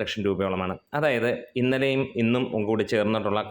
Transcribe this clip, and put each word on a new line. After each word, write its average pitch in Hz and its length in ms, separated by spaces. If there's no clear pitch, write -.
ലക്ഷം 107 260
രൂപയോളമാണ്. 92 460
അതായത് 123 320
ഇന്നലെയും 135 400
ഇന്നും 123 220
കൂടി 110 240
ചേർന്നിട്ടുള്ള 107 600